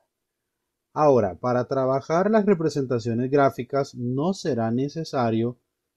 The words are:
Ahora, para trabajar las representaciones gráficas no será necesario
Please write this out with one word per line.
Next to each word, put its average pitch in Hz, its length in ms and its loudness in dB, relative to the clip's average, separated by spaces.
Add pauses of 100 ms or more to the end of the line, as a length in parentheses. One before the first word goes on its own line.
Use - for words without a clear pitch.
(920)
Ahora, 127 440 2
para 123 340 -2
trabajar 139 600 0
las 220 160 2
representaciones 131 840 0
gráficas 139 640 0
no 131 380 -2
será 113 380 -2
necesario 123 880 -2 (400)